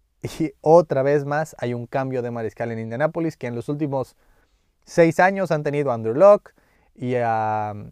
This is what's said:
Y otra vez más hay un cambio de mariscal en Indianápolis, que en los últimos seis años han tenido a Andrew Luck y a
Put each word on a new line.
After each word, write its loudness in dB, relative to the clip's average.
Y -6
otra 4
vez 2
más -6
hay -4
un -8
cambio -4
de -6
mariscal -6
en -8
Indianápolis, -4
que -10
en -8
los -8
últimos -6
seis 2
años 2
han -2
tenido -2
a 0
Andrew -2
Luck 6
y -6
a -2